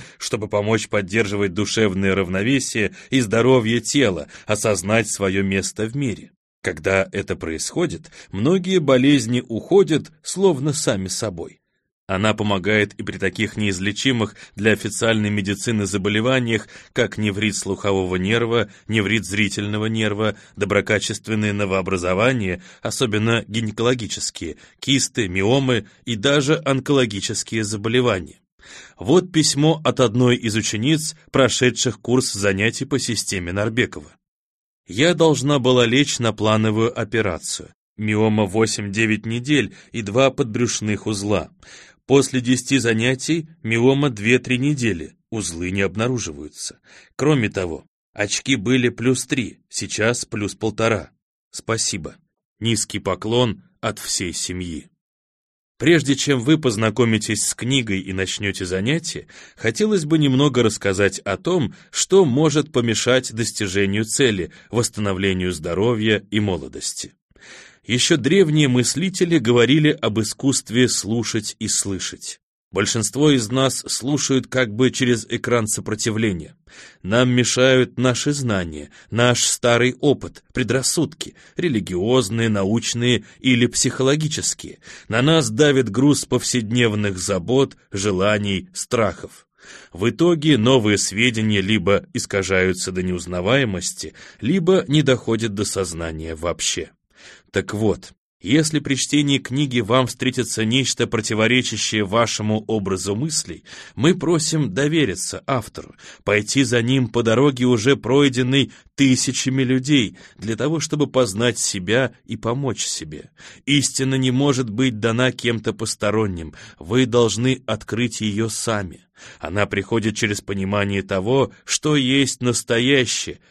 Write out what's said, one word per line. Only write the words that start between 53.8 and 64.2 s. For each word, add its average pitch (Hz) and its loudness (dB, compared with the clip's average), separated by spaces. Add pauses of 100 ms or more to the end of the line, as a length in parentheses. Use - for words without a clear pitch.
от 110 -4
всей - -6
семьи». 87 -8 (880)
Прежде 139 4
чем 135 0
вы 151 2
познакомитесь 110 2
с - -4
книгой 117 -2
и 95 -8
начнёте 95 -4
занятия, 113 -4 (300)
хотелось 196 0
бы 156 2
немного 135 4
рассказать 98 2
о 98 -2
том, 165 0 (160)
что - 4
может 147 2
помешать 120 0
достижению 101 -2
цели — 110 0 (180)